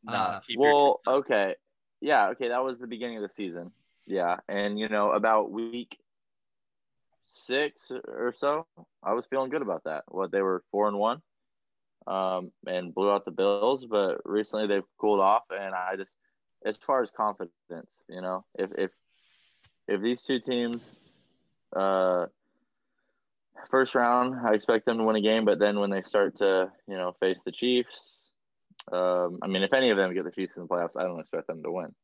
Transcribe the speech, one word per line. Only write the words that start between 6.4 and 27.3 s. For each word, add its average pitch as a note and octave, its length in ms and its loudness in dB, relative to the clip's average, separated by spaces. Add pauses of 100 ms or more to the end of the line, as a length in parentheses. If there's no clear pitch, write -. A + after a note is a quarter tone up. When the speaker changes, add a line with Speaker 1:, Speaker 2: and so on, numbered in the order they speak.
Speaker 3:
six - 680 -4
or B2 460 -4
so, D3 300 -2 (360)
I G2 100 -2
was A#2+ 140 -2
feeling C3 240 -2
good D3 120 -2
about F#2 220 -4
that. D#2 240 -6
What, F#2 240 -4
they G2 100 2
were F#2 280 0
four G#2 180 2
and G2+ 100 -2
one, A2+ 240 0 (840)
um, F#2 440 -2 (160)
and F2+ 280 -6
blew G2+ 160 2
out G2+ 140 0
the F#2+ 60 -8
Bills, G2+ 560 2
but G2+ 380 0
recently G#2+ 420 -2
they've G2 160 0 (160)
cooled G#2 220 2
off, G2+ 300 4
and F#2+ 240 -6
I F#2 220 -4
just, F#2+ 140 -12 (540)
as G#2+ 140 -2
far C3 240 0
as G#2+ 80 -4
confidence, G2+ 420 -4 (560)
you F2+ 120 -14
know, F#2 240 -6 (140)
if, F#2+ 180 -2
if, F#2+ 140 -2 (960)
if G2 160 -2
these A#2+ 200 -2
two B2+ 180 -2
teams, A#2+ 520 -4 (840)
uh, F#2 500 2 (1400)
first C3 240 2
round, B2 400 4 (120)
I G#2+ 80 6
expect A2 320 2
them A2+ 120 2
to A2+ 60 2
win A2 120 4
a G#2+ 60 2
game, A2 220 4
but G2+ 140 4
then G#2 220 2
when G2+ 100 0
they G2 120 -2
start G2+ 340 0
to, F#2+ 340 2 (180)
you G2 80 -8
know, F2+ 240 -4
face F#2+ 240 0